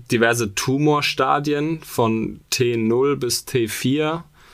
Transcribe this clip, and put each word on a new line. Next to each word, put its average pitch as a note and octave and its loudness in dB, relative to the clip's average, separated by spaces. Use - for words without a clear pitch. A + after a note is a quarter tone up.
diverse A#2 2
Tumorstadien D3 0
von A2+ -2
T A#2+ 0
null B2 2
bis B2 -4
T A#2 0
vier. D3+ -2